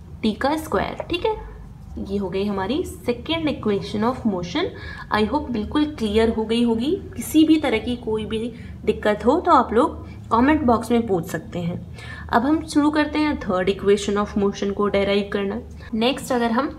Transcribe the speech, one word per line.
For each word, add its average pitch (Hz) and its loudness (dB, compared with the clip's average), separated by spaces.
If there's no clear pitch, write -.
टी 214 2
का 285 0
square, - -2
ठीक - -4
है। 427 -2
ये 196 -4
हो 190 -4
गई 190 -2
हमारी 208 -2
second 311 -2
equation 208 -2
of 247 0
motion। 202 -2
I 214 4
hope 254 -2
बिल्कुल 233 0
clear 220 2
हो 220 0
गई 233 2
होगी। 233 2
किसी 311 4
भी 311 6
तरह 220 2
की 247 -4
कोई 220 -2
भी 214 -4
दिक्कत 214 2
हो 285 6
तो 339 4
आप 240 6
लोग - 2
comment 285 4
box 233 2
में 233 2
पूछ 175 0
सकते - -6
हैं। 170 -4
अब 233 4
हम 311 2
शुरू 294 2
करते 302 2
हैं 302 2
third 185 0
equation 202 2
of 208 -2
motion 202 0
को 208 2
derive 196 2
करना। 202 -2
Next 254 0
अगर 233 2
हम 254 0